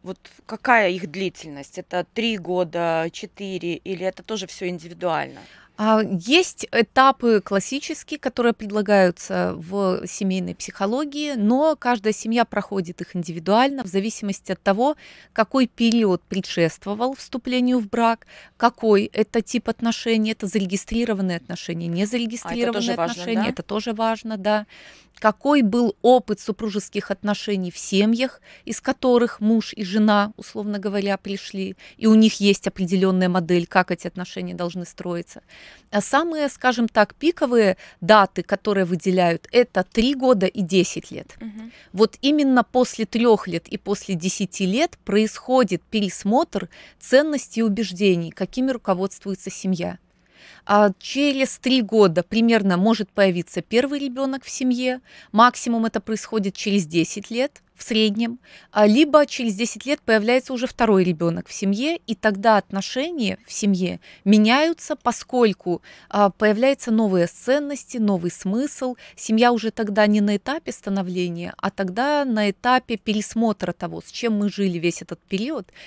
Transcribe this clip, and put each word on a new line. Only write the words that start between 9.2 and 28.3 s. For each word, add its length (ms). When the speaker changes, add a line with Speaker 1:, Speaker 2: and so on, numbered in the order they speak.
Speaker 2:
в 500
семейной 460
психологии, 800
но 400
каждая 380
семья 320
проходит 560
их 140
индивидуально 680
в 40
зависимости 640
от 100
того, 340
какой 320
период 640
предшествовал 840
вступлению 640
в 100
брак, 380
какой 580
это 280
тип 260
отношений, 640
это 120
зарегистрированные 920
отношения, 500
Speaker 1:
А, 20
это 120
Speaker 2:
незарегистрированные 720
Speaker 1:
тоже 220
важно, 180
Speaker 2:
отношения, 300
Speaker 1:
да? 60
Speaker 2:
это 140
тоже 300
важно, 440
да. 280
Какой 420
был 400
опыт 380
супружеских 720
отношений 600
в 60
семьях, 640